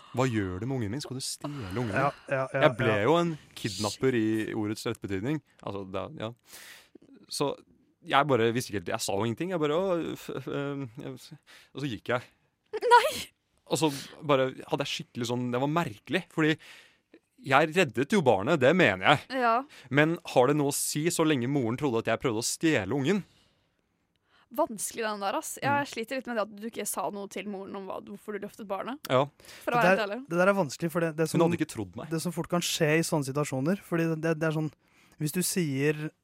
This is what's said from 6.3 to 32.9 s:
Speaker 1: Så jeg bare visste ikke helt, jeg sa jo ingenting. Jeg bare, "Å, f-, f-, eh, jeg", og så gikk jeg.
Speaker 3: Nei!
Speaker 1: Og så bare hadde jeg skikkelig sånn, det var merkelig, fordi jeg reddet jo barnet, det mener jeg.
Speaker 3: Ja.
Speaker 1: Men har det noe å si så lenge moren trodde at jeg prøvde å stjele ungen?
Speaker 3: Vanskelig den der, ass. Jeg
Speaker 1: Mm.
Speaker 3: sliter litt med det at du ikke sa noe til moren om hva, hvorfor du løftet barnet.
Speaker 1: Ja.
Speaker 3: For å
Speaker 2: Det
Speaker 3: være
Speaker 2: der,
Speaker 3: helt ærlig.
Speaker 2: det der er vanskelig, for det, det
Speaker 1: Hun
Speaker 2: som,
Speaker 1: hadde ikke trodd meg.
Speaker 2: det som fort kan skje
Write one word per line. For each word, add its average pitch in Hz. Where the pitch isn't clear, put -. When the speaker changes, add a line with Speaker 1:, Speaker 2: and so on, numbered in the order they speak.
Speaker 1:
Så -
jeg 143
bare 117
visste 120
ikke 101
helt, 90
jeg 110
sa 101
jo 101
ingenting. 135
Jeg 160
bare, 151
"Å, 190
f-, -
f-, -
eh, 139
jeg", 135
og 131
så 143
gikk 107
jeg. 123
Speaker 3:
Nei! 466
Speaker 1:
Og 165
så 156
bare 131
hadde 139
jeg -
skikkelig 120
sånn, 123
det 123
var 139
merkelig, 156
fordi 160
jeg 139
reddet 147
jo 196
barnet, 123
det 123
mener 110
jeg. 254
Speaker 3:
Ja. 233
Speaker 1:
Men 156
har 127
det 156
noe 143
å -
si -
så 160
lenge 135
moren 123
trodde 123
at 110
jeg 113
prøvde 113
å 120
stjele 127
ungen? 156
Speaker 3:
Vanskelig 233
den 214
der, 196
ass. -
Jeg 262
Speaker 1:
Mm. 285
Speaker 3:
sliter 226
litt 262
med 240
det 214
at 208
du 208
ikke 208
sa 180
noe 202
til 190
moren 196
om 196
hva, -
hvorfor 214
du 202
løftet 208
barnet. 202
Speaker 1:
Ja. 131
Speaker 3:
For 302
å 240
Speaker 2:
Det 233
Speaker 3:
være -
Speaker 2:
der, 190
Speaker 3:
helt 202
ærlig. 254
Speaker 2:
det 170
der 180
er 202
vanskelig, 165
for 175
det, 160
det 160
Speaker 1:
Hun -
Speaker 2:
som, 175
Speaker 1:
hadde 170
ikke 156
trodd 98
meg. 135
Speaker 2:
det 160
som 175
fort 170
kan 175
skje 156